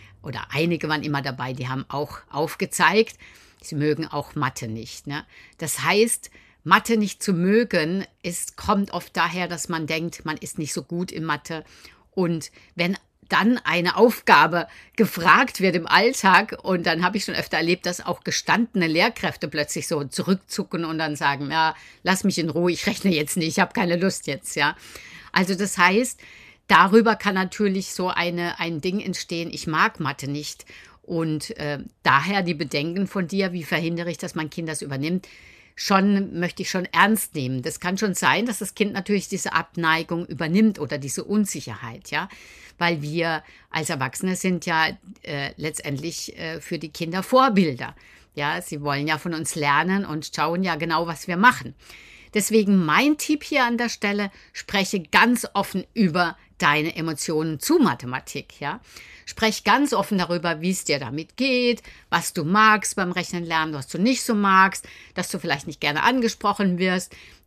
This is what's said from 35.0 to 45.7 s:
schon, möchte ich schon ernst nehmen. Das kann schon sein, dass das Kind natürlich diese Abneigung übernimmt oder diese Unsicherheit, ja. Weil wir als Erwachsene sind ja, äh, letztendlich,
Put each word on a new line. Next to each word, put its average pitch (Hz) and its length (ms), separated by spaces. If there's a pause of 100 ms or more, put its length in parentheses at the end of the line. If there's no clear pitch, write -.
schon, 196 600
möchte 175 240
ich - 80
schon 185 160
ernst 196 480
nehmen. 131 280
Das 160 180
kann 180 160
schon 190 180
sein, 170 300
dass 240 140
das - 160
Kind 202 180
natürlich 190 360
diese - 260
Abneigung 165 720
übernimmt 185 520
oder 147 200
diese 135 260
Unsicherheit, 131 840
ja. 160 180 (480)
Weil 170 260
wir 160 400 (280)
als 160 200
Erwachsene 160 460
sind 180 300
ja, 160 220 (340)
äh, 139 340
letztendlich, 147 840